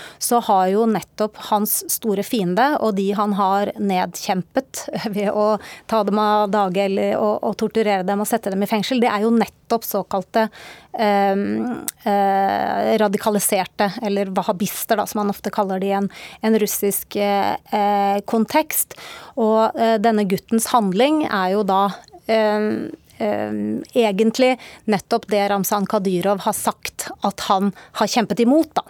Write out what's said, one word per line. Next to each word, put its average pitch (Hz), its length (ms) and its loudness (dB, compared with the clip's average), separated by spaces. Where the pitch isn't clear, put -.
så 240 220 2
har 185 260 4
jo 202 160 2
nettopp 214 640 -2
hans 214 400 0
store 202 340 -2
fiende, 220 560 0
og 220 220 0
de 190 140 0
han 208 180 0
har 202 480 0
nedkjempet 190 1040 -2
<laughs> 202 200 -6
ved 202 160 0
å 208 240 2
ta 220 160 2
dem 202 160 0
av 208 300 2
dage 196 340 2
eller 202 320 0
å, 214 240 0
å 226 160 -2
torturere 208 480 0
dem 202 160 0
og 208 80 -4
sette 214 240 -2
dem 196 100 0
i 202 40 0
fengsel, 214 140 0
det 247 160 2
er 208 140 0
jo 226 80 2
nettopp 226 560 0
såkalte, 202 640 -2
ehm, 202 840 0
eh, 202 840 0
radikaliserte, 208 840 0
eller 202 320 -2
wahhabister 196 640 -2
da, 208 80 -2
som 214 160 -6
man 202 100 0
ofte - 220 -8
kaller 190 260 -2
de 196 60 -2
i 196 100 0
en, 196 120 0
en 220 180 4
russisk, 202 560 -2
eh, 202 380 2
eh, 202 460 2
kontekst. - 680 0
Og, 220 400 4
eh, 226 240 2
denne 214 260 2
guttens 214 460 -2
handling 247 540 2
er 185 260 0
jo 214 80 2
da, 190 160 2
ehm, 214 640 0
ehm, 208 400 -2
egentlig 226 640 2
nettopp 214 400 -2
det 202 140 2
Ramzan 202 320 0
Kadyrov 190 580 0
har 214 140 -2
sagt - 480 -6
at - 240 -4
han 196 240 2
har 208 120 2
kjempet 220 320 0
imot 294 300 4
da. - 160 0